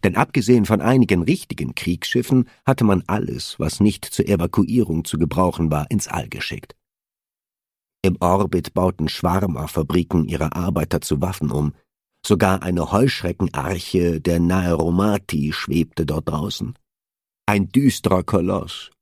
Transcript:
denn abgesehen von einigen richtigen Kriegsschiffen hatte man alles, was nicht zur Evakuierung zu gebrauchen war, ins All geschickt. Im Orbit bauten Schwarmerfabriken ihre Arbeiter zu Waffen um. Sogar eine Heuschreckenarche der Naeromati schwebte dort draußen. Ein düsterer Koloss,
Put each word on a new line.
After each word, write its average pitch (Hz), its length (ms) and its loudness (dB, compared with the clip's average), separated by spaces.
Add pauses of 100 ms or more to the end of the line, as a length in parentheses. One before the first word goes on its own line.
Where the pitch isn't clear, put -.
denn 92 140 2
abgesehen 120 480 4
von 107 160 2
einigen 107 420 4
richtigen 82 520 -4
Kriegsschiffen 123 760 0 (160)
hatte 131 200 2
man 98 220 4
alles, - 540 -6
was - 200 -2
nicht 104 240 2
zur - 220 -2
Evakuierung 87 800 0
zu - 140 -6
gebrauchen 82 520 0
war, 73 200 -2
ins - 180 -2
All 62 200 -6
geschickt. - 460 -12 (1300)
Im 90 140 2
Orbit 90 560 0
bauten 90 340 0
Schwarmerfabriken 85 1160 0
ihre 80 300 -4
Arbeiter 85 440 -2
zu - 200 -2
Waffen 80 320 -4
um. 73 200 -2 (540)
Sogar 95 360 2
eine 87 280 -2
Heuschreckenarche 87 1300 0
der 85 200 2
Naeromati 85 1120 0
schwebte - 520 -2
dort 76 240 -4
draußen. 76 460 -6 (720)
Ein 101 220 2
düsterer 98 560 2
Koloss, 90 680 -2 (120)